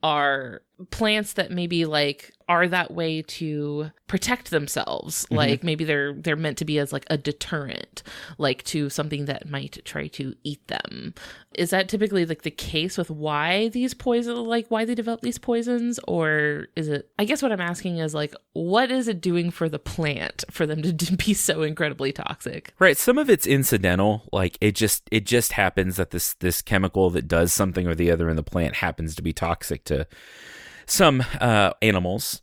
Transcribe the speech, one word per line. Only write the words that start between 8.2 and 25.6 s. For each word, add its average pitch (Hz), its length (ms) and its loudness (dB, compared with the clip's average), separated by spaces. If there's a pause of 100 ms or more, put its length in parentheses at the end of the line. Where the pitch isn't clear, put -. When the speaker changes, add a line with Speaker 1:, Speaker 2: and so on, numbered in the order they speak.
Speaker 1:
like, 135 280 0
to 147 260 -2
something 147 340 -4
that 143 240 -8
might 143 360 -10
try 147 240 -6
to - 340 -8
eat 147 240 -10
them. - 480 -8 (400)
Is 170 160 0
that 185 180 0
typically, 202 380 2
like, 160 160 -6
the 151 80 -4
case - 440 -4
with 180 140 -2
why 156 600 0
these 247 260 -2
poison, 240 400 0 (100)
like, 233 240 0
why 220 160 0
they 240 80 -2
develop 226 280 -4
these 247 180 -4
poisons? 240 680 -2
Or 151 680 2
is 156 140 -2
it, 143 280 -4
I 208 80 2
guess 294 160 0
what 262 100 2
I'm 190 80 -2
asking 175 380 -4
is, 156 160 -2
like, 151 220 -4 (180)
what 196 380 2
is 254 160 2
it 202 120 -2
doing 175 300 0
for 165 180 -2
the 156 120 -4
plant - 720 -4
for 160 160 0
them 151 160 -2
to 175 100 2
<laughs> - 0 -
d-, 165 220 0
be 202 180 2
so 160 300 2
incredibly 147 480 -2
toxic? - 680 -10
Speaker 2:
Right. 180 220 8
Some 247 180 4
of 285 140 4
it's - 160 6
incidental. 104 840 4
Like, 92 300 0
it 107 140 4
just, - 360 0
it 107 140 2
just 120 280 2
happens 92 420 2